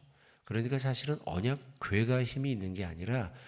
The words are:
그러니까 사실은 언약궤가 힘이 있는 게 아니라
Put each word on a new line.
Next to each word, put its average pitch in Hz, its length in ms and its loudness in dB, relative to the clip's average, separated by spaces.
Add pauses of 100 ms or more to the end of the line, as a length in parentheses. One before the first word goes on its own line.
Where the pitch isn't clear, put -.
(440)
그러니까 117 340 0
사실은 135 480 0
언약궤가 120 1000 2
힘이 135 280 -2
있는 95 220 -2
게 95 120 -2
아니라 90 460 -2 (160)